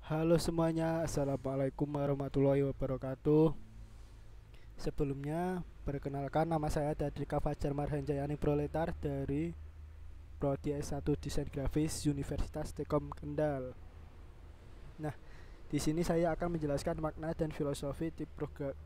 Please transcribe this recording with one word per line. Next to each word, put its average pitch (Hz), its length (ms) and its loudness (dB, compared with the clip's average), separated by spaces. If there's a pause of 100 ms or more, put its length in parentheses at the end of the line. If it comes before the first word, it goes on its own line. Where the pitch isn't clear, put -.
Halo 160 320 6
semuanya, 165 640 2
Assalamualaikum 135 800 0
warahmatullahi 139 800 4
wabarakatuh. 135 880 4 (1300)
Sebelumnya, 151 800 0 (240)
perkenalkan, 139 640 0
nama 160 240 2
saya 151 240 2
Dadrika 143 480 -2
Fajar 147 320 0
Marhanjayani 143 640 0
Proletar 151 640 2
dari 139 480 0 (880)
Prodi 143 320 0
S 143 240 -2
satu 143 160 2
Desain 143 400 0
Grafis 151 560 2
Universitas 143 640 -2
Telkom 147 400 -2
Kendal. 147 640 -2 (1200)
Nah, 151 160 -4 (560)
di 151 80 0
sini 156 240 2
saya 170 320 4
akan 170 240 0
menjelaskan 156 480 0
makna 160 320 -2
dan 156 160 0
filosofi 143 560 -2
tipogra-, 147 640 -6 (140)